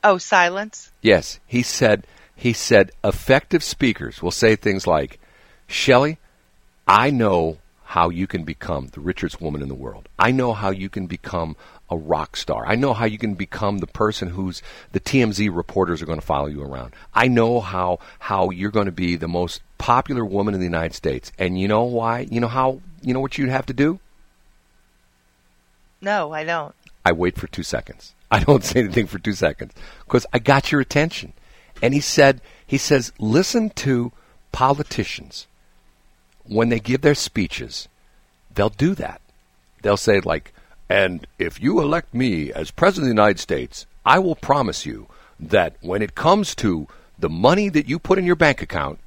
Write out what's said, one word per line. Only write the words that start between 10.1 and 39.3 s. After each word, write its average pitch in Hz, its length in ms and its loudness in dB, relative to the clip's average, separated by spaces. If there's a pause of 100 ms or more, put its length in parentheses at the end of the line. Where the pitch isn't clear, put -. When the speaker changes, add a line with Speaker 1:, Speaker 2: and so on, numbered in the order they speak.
Speaker 2:
I 107 120 4
know 127 240 0
how 101 160 -4
you 95 180 -6
can 98 180 -8
become 82 500 -8 (340)
a 90 60 -4
rock 78 400 -4
star. - 300 -6
I 107 100 0
know 131 180 0
how 113 100 -2
you 107 140 -2
can 107 160 -4
become 101 440 -4
the 87 80 -6
person 107 420 -4
who's, 90 340 -8 (300)
the - 80 -2
T - 200 0
M 110 120 2
Z 104 160 0
reporters 87 520 -2
are 80 60 -8
gonna 78 140 -6
follow 73 260 -2
you 73 160 -8
around. 65 320 -12 (180)
I 120 160 4
know 120 320 2
how, 92 380 -2 (220)
how 95 300 0
you're 92 200 -4
gonna 101 220 0
be 87 240 -2
the 82 120 -6
most 87 320 -4 (160)
popular 123 480 0
woman 101 300 -2
in 95 60 -4
the 92 60 -2
United 82 280 -4
States.'" - 440 -6
And 92 220 -2
you 98 80 0
know 107 140 2
why? 120 380 -2 (100)
You 117 100 -2
know 120 80 -2
how, 131 320 -2 (220)
you 127 100 -2
know 127 80 0
what 135 160 -4
you'd 135 140 -2
have 131 160 -2
to 131 80 -8
do? 151 260 0 (2000)
Speaker 1:
No, 190 320 -2
I 156 120 -6
don't. 160 300 -6 (300)
Speaker 2:
I 90 80 4
wait 90 240 0
for - 120 -10
two - 160 -10
seconds. - 500 -10 (160)
I 220 100 4
don't - 240 4
say - 160 0
anything 104 260 0
for 95 120 -10
two 104 140 -4
seconds 76 400 -4 (360)
'cause - 240 2
I 123 60 2
got 135 320 4
your 147 100 2
attention. - 520 -2 (500)
And 127 120 2
he 143 60 2
said, 139 400 4 (260)
he 135 120 -2
says, 131 400 0
"Listen 190 520 0
to 120 420 -2 (400)
politicians - 960 -2 (960)
when 113 240 0
they 113 120 0
give 127 200 -2
their 147 140 4
speeches. - 720 -6 (680)
They'll 101 140 2
do 139 280 0
that. - 240 -10 (640)